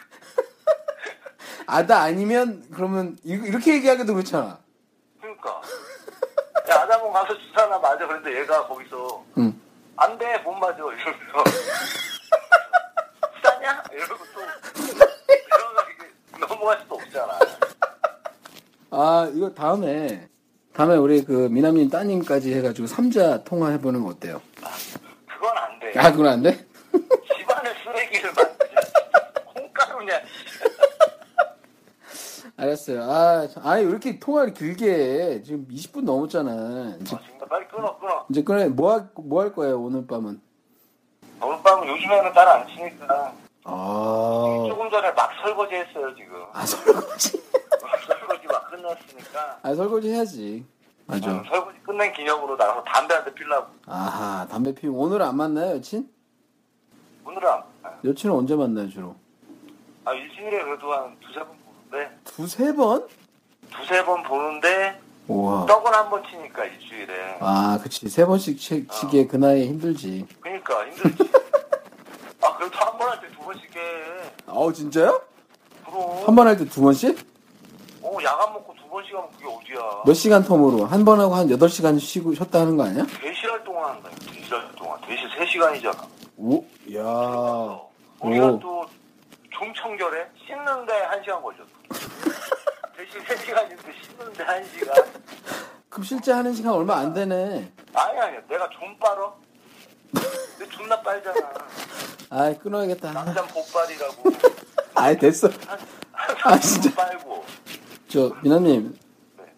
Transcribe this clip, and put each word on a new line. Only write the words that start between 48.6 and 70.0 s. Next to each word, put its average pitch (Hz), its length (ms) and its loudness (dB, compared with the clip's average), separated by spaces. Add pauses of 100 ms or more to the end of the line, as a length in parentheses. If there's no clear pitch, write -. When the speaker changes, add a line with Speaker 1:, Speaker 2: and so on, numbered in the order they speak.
Speaker 2:
끝났으니까. 165 920 -12
Speaker 1:
아, 139 140 -4
설거지 220 380 -2
해야지. 127 520 -6 (420)
맞아. 98 280 -4
Speaker 2:
어, 92 140 -8
설거지 185 340 -4
끝낸 202 300 -4
기념으로 147 420 -4
나가서 117 300 0
담배 135 300 0
한 156 100 -2
대 135 80 -12
피려고. 147 340 -4 (180)
Speaker 1:
아하, 98 640 -8
담배 123 260 -4
피우고. 139 280 -6
오늘 190 200 0
안 135 140 -2
만나요, 156 400 -2
여친? 208 340 -10 (1160)
Speaker 2:
오늘 185 200 -6
안 143 180 2 (180)
만나요. - 240 -18
Speaker 1:
여친은 139 280 -2
언제 131 220 0
만나요, 113 340 0
주로? 95 240 -14 (920)
Speaker 2:
아, 127 80 -4
일주일에 190 500 -8
그래도 143 300 -6
한 131 260 -8
두세 - 200 -16
번 156 80 -12 (420)
보는데. 143 340 -10
Speaker 1:
두세 233 520 -4
번? 262 320 2 (640)
Speaker 2:
두세 185 340 0
번 175 180 0
보는데 156 760 -2 (280)
Speaker 1:
우와. 202 380 0
Speaker 2:
떡은 214 280 6
한 214 180 4
번 202 180 -4
치니까, 147 360 -10
일주일에. 95 760 -12
Speaker 1:
아, 98 420 0
그치. - 280 -10
세 165 160 4
번씩 185 340 0
치-, 147 280 -6
Speaker 2:
어. - 60 -16
Speaker 1:
치기에 139 320 4
그 131 120 -4
나이에 139 280 4
힘들지. 139 640 -6 (120)